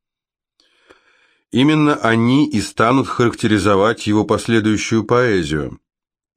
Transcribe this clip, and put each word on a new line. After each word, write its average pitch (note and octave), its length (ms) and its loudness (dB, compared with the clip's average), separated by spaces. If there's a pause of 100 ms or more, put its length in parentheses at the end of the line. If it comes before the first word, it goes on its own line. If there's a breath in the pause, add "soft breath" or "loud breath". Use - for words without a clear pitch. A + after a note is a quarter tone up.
(1500 soft breath)
Именно D3 460 2
они A#2 520 2
и G2+ 140 -2
станут B2 440 0
характеризовать G#2 1000 0
его G#2 180 0
последующую G#2+ 800 -2
поэзию. E2+ 760 -2 (580)